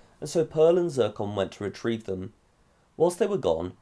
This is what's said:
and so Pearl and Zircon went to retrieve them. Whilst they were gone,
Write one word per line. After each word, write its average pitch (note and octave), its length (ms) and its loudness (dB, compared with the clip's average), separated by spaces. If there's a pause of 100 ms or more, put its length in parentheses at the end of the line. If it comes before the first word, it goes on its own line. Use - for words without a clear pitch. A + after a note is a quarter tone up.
(200)
and D3+ 80 -10
so E3 160 0
Pearl D#3+ 320 4
and F3 140 0
Zircon G#2+ 440 -2
went G2 180 -2
to - 120 -10
retrieve A2+ 400 -4
them. F#2+ 300 -8 (640)
Whilst F3 200 2
they G#3+ 80 2
were G3 120 -2
gone, F2 440 0